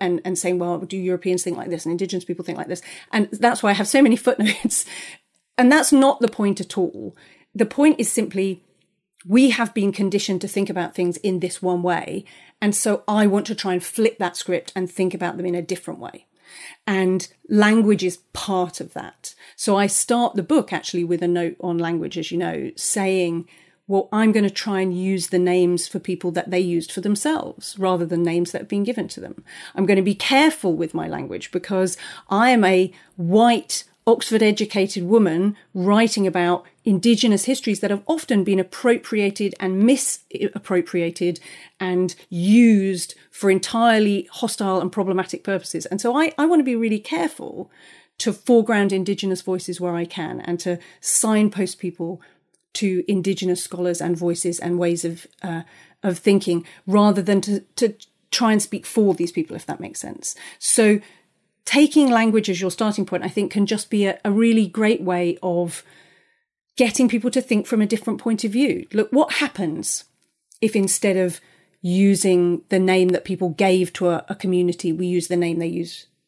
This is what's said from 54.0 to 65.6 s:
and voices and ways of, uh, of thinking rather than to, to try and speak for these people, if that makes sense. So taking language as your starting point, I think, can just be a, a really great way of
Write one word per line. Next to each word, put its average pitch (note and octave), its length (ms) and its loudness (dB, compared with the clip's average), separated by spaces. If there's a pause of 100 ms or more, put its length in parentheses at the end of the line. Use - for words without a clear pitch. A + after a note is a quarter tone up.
and E3+ 160 -2
voices E3+ 440 -4
and F3 180 -4
ways E3+ 260 -2
of, E3+ 220 -8 (160)
uh, E3 200 -8 (420)
of F3+ 140 0
thinking F3+ 460 2 (220)
rather G3+ 360 4
than G3 180 2
to, G3+ 200 -4 (140)
to A3 200 0 (360)
try A3+ 220 2
and G#3 100 2
speak - 240 -8
for G3+ 280 2
these E3+ 180 -4
people, D#3+ 240 -6
if E3 100 -14
that - 140 -10
makes - 180 -12
sense. - 380 -12 (240)
So G#3 400 4 (640)
taking D4 440 6
language A3+ 380 4
as F3+ 120 -2
your F#3 100 0
starting G#3 340 -2
point, - 200 -4
I F#3 40 -4
think, G3+ 240 -2
can G3+ 140 2
just G#3+ 240 -4
be G3+ 160 2
a, G3 180 -2
a G#3 60 0
really A3+ 360 4
great G#3+ 360 0
way F3 400 -2
of F3 400 -2 (920)